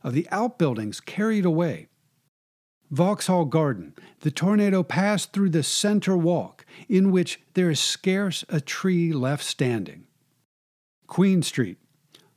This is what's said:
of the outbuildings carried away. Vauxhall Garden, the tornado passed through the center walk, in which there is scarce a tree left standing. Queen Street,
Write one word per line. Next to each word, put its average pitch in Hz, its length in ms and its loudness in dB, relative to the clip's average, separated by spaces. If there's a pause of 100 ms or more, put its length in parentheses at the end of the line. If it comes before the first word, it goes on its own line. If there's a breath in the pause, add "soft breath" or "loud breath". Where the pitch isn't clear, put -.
of 117 120 -4
the 156 180 -2
outbuildings 147 680 -2
carried 214 440 -2
away. 156 420 0 (1040)
Vauxhall 180 540 2
Garden, 127 500 -2 (260 loud breath)
the 151 100 -2
tornado 196 520 2
passed 196 500 -2
through 196 180 0
the 156 120 2
center 202 540 0
walk, 170 500 -2 (220 loud breath)
in 190 240 4
which 180 280 0 (140)
there 180 160 2
is 143 80 0
scarce 190 720 -2
a 151 120 -2
tree 170 520 0
left 139 320 -2
standing. 117 600 -4 (1000)
Queen 185 360 2
Street, 101 360 -4 (580 soft breath)